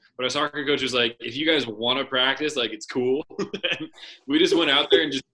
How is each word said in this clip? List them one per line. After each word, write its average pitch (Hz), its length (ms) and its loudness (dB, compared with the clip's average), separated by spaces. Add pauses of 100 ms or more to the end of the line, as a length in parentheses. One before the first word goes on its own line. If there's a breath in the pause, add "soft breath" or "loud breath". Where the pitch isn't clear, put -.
(180)
but 127 60 -4
our 123 60 0
soccer 147 360 -2
coach 143 160 0
was 123 100 -2
like, 120 280 0
"If 113 160 -10
you 156 100 -2
guys 151 200 2
wanna 120 380 -2
practice, 135 520 -2
like, 113 160 -2
it's 107 140 -12
cool." 131 440 0
<laughs> - 500 -6
And 160 80 -10 (400 loud breath)
we 147 100 2
just 175 180 6
went 156 140 4
out 143 200 4
there 165 120 8
and 151 80 -2
just 135 240 -4